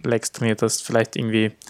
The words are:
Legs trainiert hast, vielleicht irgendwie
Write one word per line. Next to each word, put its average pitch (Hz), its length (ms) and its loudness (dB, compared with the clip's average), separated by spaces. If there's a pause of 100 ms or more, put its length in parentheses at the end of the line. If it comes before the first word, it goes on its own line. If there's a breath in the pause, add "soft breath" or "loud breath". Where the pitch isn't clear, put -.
Legs 117 280 0
trainiert 110 300 0
hast, 113 200 -2
vielleicht - 340 0
irgendwie 110 360 0 (180 loud breath)